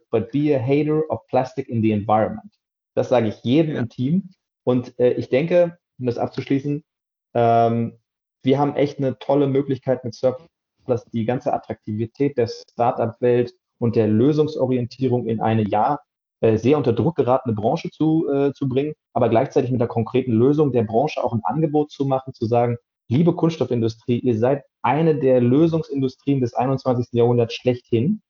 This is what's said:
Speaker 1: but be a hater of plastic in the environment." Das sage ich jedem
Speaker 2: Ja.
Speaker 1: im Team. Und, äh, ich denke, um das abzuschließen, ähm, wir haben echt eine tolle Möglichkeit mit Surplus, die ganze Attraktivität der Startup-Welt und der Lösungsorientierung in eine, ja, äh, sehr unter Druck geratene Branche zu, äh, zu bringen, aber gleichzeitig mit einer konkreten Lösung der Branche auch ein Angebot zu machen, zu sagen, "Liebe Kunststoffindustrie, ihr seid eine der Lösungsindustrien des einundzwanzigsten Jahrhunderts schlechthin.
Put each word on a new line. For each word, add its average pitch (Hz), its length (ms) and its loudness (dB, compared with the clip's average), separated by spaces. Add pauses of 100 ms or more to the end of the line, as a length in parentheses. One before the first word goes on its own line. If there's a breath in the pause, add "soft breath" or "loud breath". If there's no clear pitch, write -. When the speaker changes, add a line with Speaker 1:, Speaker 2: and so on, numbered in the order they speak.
(120)
Speaker 1:
but 110 200 -2
be 147 240 0
a 131 40 0
hater 147 500 0
of - 180 -6
plastic 131 420 -4
in 117 120 -2
the 110 100 2
environment." 107 640 -2 (420)
Das 123 140 -2
sage 117 180 2
ich - 160 -8
jedem 147 320 2
Speaker 2:
Ja. 123 60 -4
Speaker 1:
im 113 80 -6
Team. 151 400 -2 (360)
Und, 123 340 -2
äh, 123 120 4
ich 113 180 -4
denke, 170 480 2 (220)
um 127 60 -6
das 120 120 -2
abzuschließen, 139 640 -4 (500)
ähm, 117 640 2 (460)
wir 131 160 2
haben 143 160 0
echt 143 220 -2
eine 131 220 -4
tolle 139 280 0
Möglichkeit 135 560 -2
mit 117 100 -8
Surplus, - 1000 -4
die 113 120 -2
ganze 123 280 -4
Attraktivität 113 840 -6
der 113 100 2
Startup-Welt 120 1040 -2 (260)
und 117 160 0
der 110 120 2
Lösungsorientierung 123 1200 0
in 113 140 -4
eine, 113 260 0
ja, 113 320 0 (420)
äh, 110 160 4
sehr 135 200 2
unter 123 160 0
Druck 110 220 -2
geratene 123 400 0
Branche 135 340 -2
zu, 156 400 0
äh, 139 240 0
zu 139 160 -4
bringen, 143 240 -2 (200)
aber 120 160 2
gleichzeitig 120 420 0
mit 123 100 0
einer 120 60 0
konkreten 120 460 -2
Lösung 139 380 2
der 120 120 2
Branche 113 400 -2
auch 120 100 -4
ein 110 100 -4
Angebot 151 480 -2
zu 139 140 -6
machen, 131 280 -4
zu - 120 -6
sagen, 120 320 0 (320)
"Liebe 170 240 4
Kunststoffindustrie, 123 840 -2
ihr 123 180 0
seid 131 260 0 (180)
eine 151 340 2
der 127 260 2
Lösungsindustrien 139 1000 0
des 120 120 -4
einundzwanzigsten 123 640 -2
Jahrhunderts 120 360 2
schlechthin. 123 760 -2